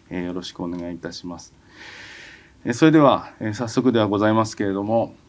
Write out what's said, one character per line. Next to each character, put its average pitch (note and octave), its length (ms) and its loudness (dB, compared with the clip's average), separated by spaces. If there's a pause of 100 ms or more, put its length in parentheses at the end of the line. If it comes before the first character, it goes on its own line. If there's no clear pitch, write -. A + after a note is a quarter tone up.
え F2+ 140 -8
ー、 - 20 -6
よ F2+ 80 -8
ろ F2+ 80 -10
し - 100 -14
く - 100 -14
お F2+ 60 -8
願 F2 240 -10
い E2+ 40 -10
い - 20 -12
た E2 160 -12
し - 120 -16
ま F2 140 -14
す。 - 140 -20 (1120)
え A#2 60 -2
ー、 - 20 -4
そ C#3 100 0
れ D#3+ 80 8
で D#3 80 6
は、 B2 400 4
え G#2+ 100 -6
ー、 G#2 40 -4
早 A#2 160 -6
速 B2 240 2
で A#2 60 4
は G#2+ 80 4
ご G2+ 100 0
ざ G#2+ 120 2
い A2 40 4
ま A2 120 2
す - 120 -10
け G#2 80 -2
れ G2 80 0
ど G2+ 100 -4
も、 A2+ 320 -2 (140)